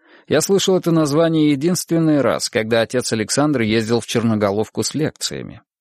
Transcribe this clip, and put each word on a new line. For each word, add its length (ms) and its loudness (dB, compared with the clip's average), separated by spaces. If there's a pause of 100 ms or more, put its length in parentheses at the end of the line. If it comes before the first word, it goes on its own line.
(280)
Я 140 2
слышал 340 2
это 160 0
название 580 2
единственный 720 0
раз, 300 -2
когда 320 0
отец 300 -4
Александр 500 0
ездил 360 0
в 80 -8
Черноголовку 800 0
с 100 -8
лекциями. 680 -6 (180)